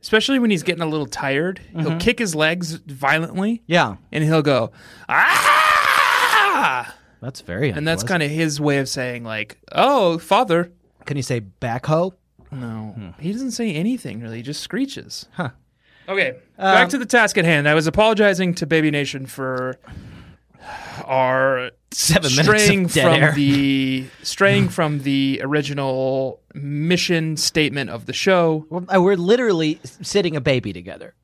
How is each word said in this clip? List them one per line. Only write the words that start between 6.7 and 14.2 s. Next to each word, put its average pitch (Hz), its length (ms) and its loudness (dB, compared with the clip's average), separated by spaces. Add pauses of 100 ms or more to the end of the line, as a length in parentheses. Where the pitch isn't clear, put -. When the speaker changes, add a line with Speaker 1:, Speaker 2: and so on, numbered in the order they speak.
Speaker 2:
That's - 200 -12
very 110 300 -4
Speaker 1:
And 147 160 -4
that's 165 160 -2
Speaker 2:
unpleasant. 165 280 -2
Speaker 1:
kinda 151 120 -6
his 147 180 -2
way 147 180 2
of 135 100 -2
saying, 123 360 -6
like, 110 340 -8 (140)
"Oh, 190 460 2
father." 175 520 2 (360)
Speaker 2:
Can 143 100 -4
you 139 60 -4
say 120 180 -4
backhoe? 131 720 -4 (400)
Speaker 1:
No. 110 440 -10
Speaker 2:
Hmm. 104 120 -12 (120)
Speaker 1:
He 170 120 -6
doesn't 247 200 -6
say 226 200 -4
anything, 151 480 -4